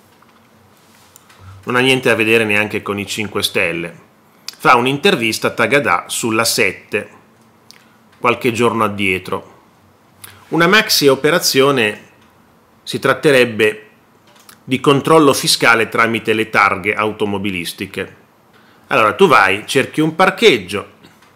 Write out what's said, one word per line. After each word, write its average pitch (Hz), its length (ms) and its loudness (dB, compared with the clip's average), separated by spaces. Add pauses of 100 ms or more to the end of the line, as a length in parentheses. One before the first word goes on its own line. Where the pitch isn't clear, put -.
(1600)
Non 120 120 -2
ha 123 40 2
niente 131 300 2
a 113 40 4
vedere 113 300 2
neanche 104 380 -2
con 101 160 -6
i 101 80 -6
Cinque 101 360 -8
Stelle. 85 680 -6 (500)
Fa 147 160 4
un'intervista 131 720 0
a 113 60 -2
Tagadà 110 560 0
sulla 113 360 -2
Sette 101 640 -4 (1080)
qualche 120 340 -2
giorno 113 320 0
addietro. 98 760 -6 (880)
Una 160 180 0
maxi 208 400 2
operazione, 139 1040 0 (720)
si - 160 -8
tratterebbe 123 920 0 (760)
di 127 140 -4
controllo 143 540 4
fiscale 113 560 0
tramite 113 460 -2
le 110 160 -2
targhe 98 420 0
automobilistiche. 101 1200 -6 (720)
Allora 110 260 2
tu 196 140 4
vai, 104 380 2
cerchi 131 340 -2
un 160 160 -2
parcheggio, 139 720 0 (480)